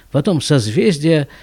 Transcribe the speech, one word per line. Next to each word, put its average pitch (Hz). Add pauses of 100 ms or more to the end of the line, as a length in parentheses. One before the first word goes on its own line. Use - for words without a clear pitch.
(120)
потом 147
созвездия, 147 (160)